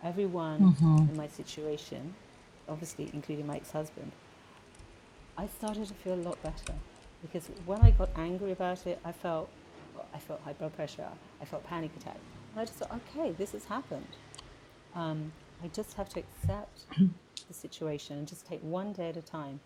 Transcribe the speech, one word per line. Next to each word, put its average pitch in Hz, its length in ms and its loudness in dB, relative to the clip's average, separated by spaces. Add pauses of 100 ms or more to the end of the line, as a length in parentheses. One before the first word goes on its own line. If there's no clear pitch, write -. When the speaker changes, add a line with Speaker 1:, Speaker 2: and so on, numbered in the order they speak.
Speaker 1:
everyone 175 580 2
Speaker 2:
Mm-hmm. 156 480 12
Speaker 1:
in 151 80 -2
my 151 100 -4
situation, 151 840 -6 (560)
obviously 156 440 -6
including 147 340 -4
my 147 100 -4
ex-husband, - 540 -6 (1300)
I 202 100 -4
started 214 400 -4
to 202 60 -12
feel 185 200 -4
a 180 160 -2
lot - 140 -6
better. - 300 -6 (480)
Because 165 260 -6 (180)
when 202 160 6
I 233 100 12
got 190 240 8
angry 180 360 -2
about 180 340 -2
it, 175 180 -2
I 170 80 -6
felt, 165 380 -4 (640)
I 147 60 -10
felt - 220 -10
high 147 120 -8
blood 156 220 -6
pressure, - 320 -6 (340)
I 147 40 -10
felt - 200 -8
panic 160 320 -4
attacks. - 220 -12 (320)
And 214 100 -6
I 233 40 -2
just - 120 -12
thought, - 140 -6 (240)
"Okay, 285 160 0
this 175 220 -4
has 208 120 -10
happened. - 420 -6 (880)
Um, 156 360 -2 (320)
I 175 60 -6
just 214 260 -6
have 196 140 -4
to - 100 -6
accept - 720 -4
Speaker 2:
<clears throat> - 560 4
Speaker 1:
the 175 60 -16
situation 147 680 -6
and 151 80 -6
just - 180 -14
take 175 160 -10
one 180 320 -4
day 170 160 -4
at 165 80 -6
a 165 40 -8
time. 143 440 -8